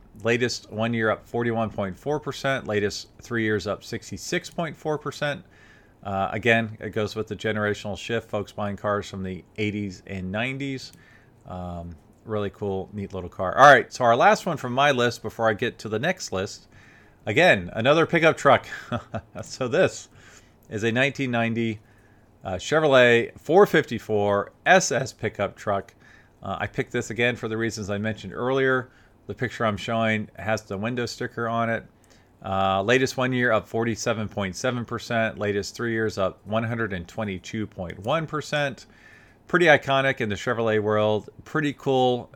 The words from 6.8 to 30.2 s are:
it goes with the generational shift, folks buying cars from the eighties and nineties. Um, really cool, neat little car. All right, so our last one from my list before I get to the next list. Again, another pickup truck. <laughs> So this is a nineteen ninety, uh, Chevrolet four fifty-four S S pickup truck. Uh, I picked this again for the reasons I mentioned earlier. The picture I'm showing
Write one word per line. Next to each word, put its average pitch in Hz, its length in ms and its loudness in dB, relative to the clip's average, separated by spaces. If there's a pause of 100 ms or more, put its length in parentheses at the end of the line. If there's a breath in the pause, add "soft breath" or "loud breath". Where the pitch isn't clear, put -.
it 87 100 -8
goes 107 260 -4
with 107 120 -6
the 104 80 -8
generational 104 600 -2
shift, 117 320 -4
folks 104 240 -6
buying 101 240 -6
cars 101 320 -2
from 95 140 -10
the 92 200 -8 (140)
eighties 104 500 -4
and 92 240 -8
nineties. 131 640 -6 (540 soft breath)
Um, 87 500 -10 (280)
really 104 260 -4
cool, 95 420 -6
neat 98 220 -10
little 90 160 -8
car. 92 260 -2
All 139 160 12
right, 120 200 6
so 127 120 -2
our 117 120 8
last 190 300 4
one 175 100 -2
from 123 160 -6
my 139 180 4
list 120 320 0
before 113 260 0
I 113 40 4
get 107 260 -2
to 113 100 -12
the 107 120 -2
next 175 320 -4
list. 95 340 -4 (580 soft breath)
Again, 113 480 4
another 147 320 2
pickup 160 320 2
truck. 127 300 6 (240)
<laughs> - 520 -10
So - 260 -8
this 151 400 2 (600 loud breath)
is 107 140 -6
a 113 80 2
nineteen 131 400 0
ninety, 113 500 -2 (640 soft breath)
uh, 92 100 -6
Chevrolet 127 840 4
four 190 280 6
fifty-four 104 840 0 (120)
S 180 260 6
S 120 220 -4
pickup - 420 -4
truck. 98 400 -4 (480 soft breath)
Uh, 98 180 -6
I 104 60 -2
picked - 260 -6
this 120 180 -4
again 120 260 0
for 117 100 -8
the 110 100 -4
reasons 110 340 -4
I 101 80 -2
mentioned 101 340 -6
earlier. 131 580 0 (380 soft breath)
The 104 60 -8
picture - 300 -4
I'm 104 120 2
showing 110 600 0